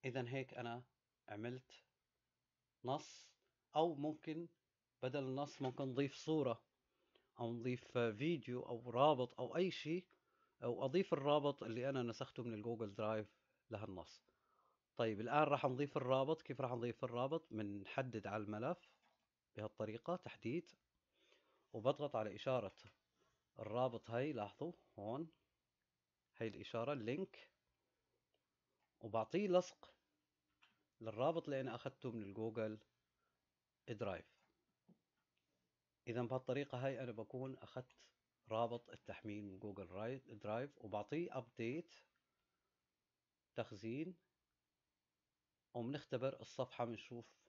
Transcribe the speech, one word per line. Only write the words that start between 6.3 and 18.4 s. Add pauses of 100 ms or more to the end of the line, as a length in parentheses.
أو
نضيف
فيديو،
أو
رابط،
أو
أي
شيء، (560)
أو
أضيف
الرابط
اللي
أنا
نسخته
من
الجوجل
درايف (440)
لهالنص. (720)
طيب،
الآن
راح
نضيف
الرابط.
كيف
راح
نضيف
الرابط؟
منحدد
على